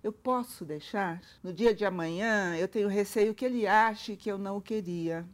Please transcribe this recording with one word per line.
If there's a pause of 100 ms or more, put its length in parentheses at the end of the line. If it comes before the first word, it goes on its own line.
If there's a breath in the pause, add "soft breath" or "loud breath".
Eu
posso
deixar? (200)
No
dia
de
amanhã
eu
tenho
receio
que
ele
ache
que
eu
não
o
queria.